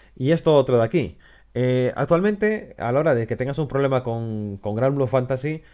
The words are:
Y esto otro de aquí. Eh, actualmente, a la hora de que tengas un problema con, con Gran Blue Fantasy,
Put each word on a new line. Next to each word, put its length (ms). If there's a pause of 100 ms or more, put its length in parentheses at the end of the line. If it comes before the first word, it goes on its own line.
(160)
Y 160
esto 240
otro 220
de 60
aquí. 340 (360)
Eh, 420
actualmente, 800
a 140
la 80
hora 140
de 120
que 100
tengas 220
un 100
problema 340
con, 560
con 160
Gran 220
Blue 100
Fantasy, 560 (120)